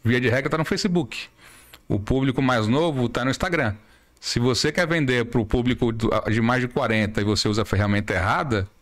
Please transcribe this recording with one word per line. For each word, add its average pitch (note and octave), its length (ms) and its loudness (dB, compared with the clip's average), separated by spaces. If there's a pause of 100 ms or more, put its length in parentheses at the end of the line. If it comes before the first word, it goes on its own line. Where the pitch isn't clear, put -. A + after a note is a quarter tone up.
via B2 180 2
de B2 80 0
regra, C3+ 220 0
tá D#3 80 -2
no D#3+ 60 -2
Facebook. F3 640 -2 (600)
O G#2+ 140 -2
público C3 420 0
mais B2+ 240 2
novo C3+ 420 0
tá A#2+ 160 -4
no C3 60 0
Instagram. D3 440 -2 (440)
Se - 220 -4
você B2+ 320 2
quer F3+ 140 0
vender C3 400 2
pro A#2+ 180 0
público A#2+ 480 0
do, A2+ 180 0 (200)
de G#2+ 100 2
mais B2 220 2
de B2+ 60 -2
quarenta A2 520 0
e G2+ 40 0
você G#2 220 0
usa G#2+ 160 0
a - 20 -4
ferramenta G2+ 500 0
errada, G#2+ 540 0 (120)